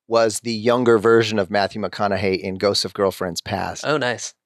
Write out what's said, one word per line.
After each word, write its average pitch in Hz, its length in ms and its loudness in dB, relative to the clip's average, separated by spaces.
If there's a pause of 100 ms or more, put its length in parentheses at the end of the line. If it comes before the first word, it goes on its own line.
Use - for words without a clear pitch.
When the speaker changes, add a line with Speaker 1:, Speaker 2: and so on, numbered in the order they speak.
Speaker 1:
was 113 340 2
the 117 120 -6
younger 117 460 4
version 110 400 4
of 92 120 0
Matthew 104 300 0
McConaughey 95 580 -2
in 95 160 -8
Ghosts 101 300 0
of 95 80 -10
Girlfriends 92 480 -2
Past. 90 440 -8
Speaker 2:
Oh, 147 120 -2
nice. 123 360 -6 (120)